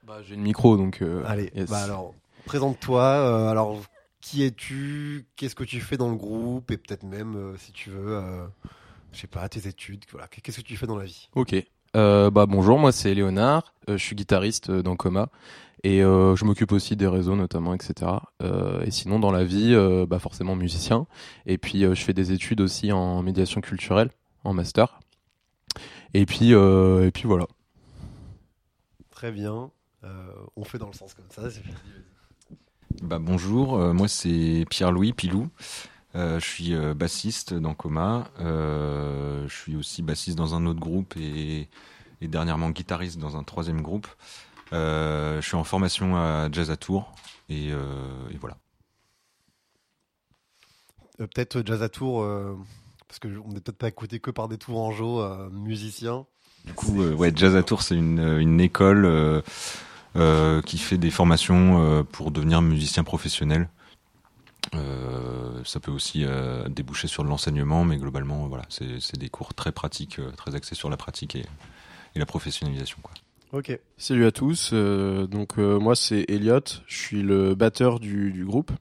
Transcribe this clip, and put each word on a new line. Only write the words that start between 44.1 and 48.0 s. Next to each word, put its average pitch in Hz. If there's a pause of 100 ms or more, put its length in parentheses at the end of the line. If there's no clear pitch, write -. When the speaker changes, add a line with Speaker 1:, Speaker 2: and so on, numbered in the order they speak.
Speaker 3:
Euh, 78
je 76
suis -
en 80
formation 92
à 78
Jazz 80
à 76
Tours 92 (380)
et, 76
euh, 67